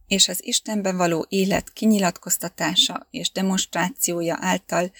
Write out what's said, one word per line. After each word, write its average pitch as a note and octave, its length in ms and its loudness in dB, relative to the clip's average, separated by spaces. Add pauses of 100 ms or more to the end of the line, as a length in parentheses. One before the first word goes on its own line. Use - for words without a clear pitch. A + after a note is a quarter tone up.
és F#3+ 200 4
az F3+ 180 -6
Istenben G#3 520 -2
való E3+ 320 2
élet F#3+ 440 0
kinyilatkoztatása F3+ 1400 0
és - 200 -6
demonstrációja F3 1080 -2
által F3+ 600 -2